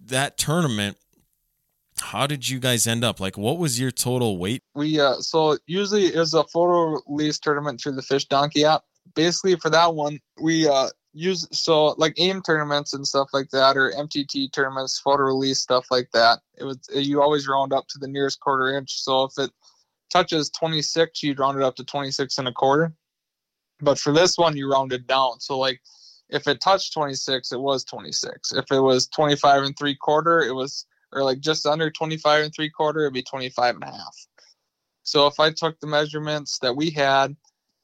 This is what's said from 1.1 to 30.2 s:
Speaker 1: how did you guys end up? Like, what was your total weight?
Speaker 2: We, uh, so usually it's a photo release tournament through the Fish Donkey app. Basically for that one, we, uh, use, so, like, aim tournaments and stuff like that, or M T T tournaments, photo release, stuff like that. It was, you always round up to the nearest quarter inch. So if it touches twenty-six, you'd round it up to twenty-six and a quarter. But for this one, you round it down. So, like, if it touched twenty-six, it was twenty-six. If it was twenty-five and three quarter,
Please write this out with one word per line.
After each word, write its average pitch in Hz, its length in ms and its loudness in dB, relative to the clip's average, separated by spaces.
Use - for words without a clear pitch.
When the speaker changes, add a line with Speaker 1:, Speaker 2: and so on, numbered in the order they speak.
Speaker 1:
how 117 260 -4
did 139 220 -4
you 131 120 -6
guys 123 260 0
end 117 180 0
up? 110 160 -2
Like, 95 160 -6
what 117 220 -2
was 147 200 -2
your 127 120 -2
total 123 480 -2
weight? 101 240 -4
Speaker 2:
We, 151 260 0
uh, 139 160 4
so 156 500 2
usually 196 400 0
it's 156 260 0
a 156 120 4
photo 170 600 2
release 151 320 -2
tournament 147 400 -2
through 143 140 -6
the 131 100 -6
Fish 135 220 0
Donkey 147 400 2
app. 156 200 4
Basically 170 420 2
for 160 140 -2
that 165 240 4
one, 147 260 -4
we, 160 300 2
uh, 143 200 4
use, 165 380 -4
so, 151 440 4
like, 156 220 0
aim 185 240 0
tournaments 147 500 0
and 139 140 -6
stuff 139 260 0
like 139 180 -2
that, 135 260 4
or 135 160 2
M 143 160 -6
T 143 160 -4
T 139 240 -6
tournaments, 135 500 -4
photo 139 240 2
release, 135 380 0
stuff 127 300 0
like 127 220 0
that. 117 280 4
It - 60 -12
was, 135 140 -8
you 143 300 0
always 143 260 2
round 135 240 0
up 135 160 -2
to - 100 -14
the 135 100 -10
nearest 139 320 -4
quarter 135 360 0
inch. 135 240 -8
So 131 240 0
if 131 140 -8
it 135 140 -4
touches 165 380 2
twenty-six, 160 720 -2
you'd 143 160 -2
round 139 180 0
it 135 60 -2
up 131 140 0
to 127 80 -14
twenty-six 139 520 -6
and 131 120 -4
a 123 40 -8
quarter. 147 400 2
But 143 180 2
for 147 140 0
this 175 240 4
one, 165 200 2
you 139 140 -4
round 135 220 0
it 127 140 -6
down. 131 340 0
So, - 160 -6
like, 131 240 -2
if 147 200 -6
it 139 120 0
touched 190 320 2
twenty-six, 135 600 -6
it 123 80 -6
was 139 240 -2
twenty-six. - 680 -8
If - 180 -4
it 135 100 2
was 131 260 4
twenty-five 143 560 2
and 139 160 -6
three 143 160 -2
quarter, 156 480 2